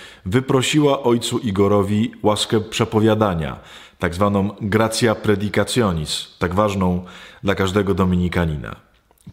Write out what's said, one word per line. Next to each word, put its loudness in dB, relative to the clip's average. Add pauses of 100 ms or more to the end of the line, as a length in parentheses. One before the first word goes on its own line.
(260)
wyprosiła 2
ojcu 0
Igorowi 2 (120)
łaskę 2
przepowiadania, 0 (400)
tak -2
zwaną 0 (120)
gratia 0
predicationis, -2 (120)
tak -2
ważną 0 (400)
dla 0
każdego 0
dominikanina. 0 (580)